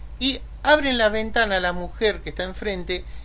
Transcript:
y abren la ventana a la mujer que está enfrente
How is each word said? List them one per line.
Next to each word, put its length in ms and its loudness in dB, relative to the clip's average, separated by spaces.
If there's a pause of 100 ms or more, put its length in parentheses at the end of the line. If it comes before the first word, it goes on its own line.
(200)
y 220 -2 (220)
abren 340 4
la 100 4
ventana 480 2
a 60 4
la 100 2
mujer 480 0
que 100 -8
está 140 -6
enfrente 640 -4 (200)